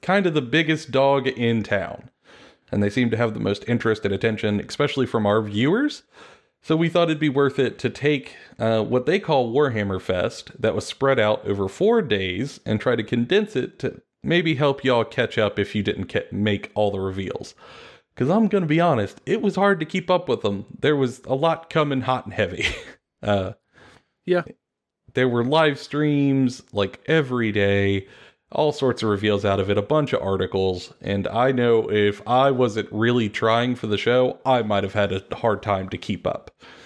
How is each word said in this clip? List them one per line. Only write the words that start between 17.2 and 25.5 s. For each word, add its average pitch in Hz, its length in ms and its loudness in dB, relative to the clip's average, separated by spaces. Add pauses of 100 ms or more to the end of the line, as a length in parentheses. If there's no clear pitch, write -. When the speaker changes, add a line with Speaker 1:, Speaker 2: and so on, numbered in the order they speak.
Speaker 1:
'Cause 127 160 -2
I'm 220 160 4
gonna 185 200 0
be 151 120 2
honest, 143 480 0
it 196 160 0
was 190 140 0
hard 196 240 2
to 160 60 -4
keep 180 240 -6
up 180 180 0
with 117 140 0
them. 101 240 -2 (120)
There 147 180 2
was 131 280 -2
a 131 100 -2
lot 160 360 0
coming 143 320 0
hot 127 240 -2
and - 80 -12
heavy. 95 300 -2 (300)
<laughs> - 280 -20
Uh, 98 300 0 (760)
Speaker 2:
Yeah. 175 160 0 (720)
Speaker 1:
there 127 140 2
were 120 160 2
live 147 340 2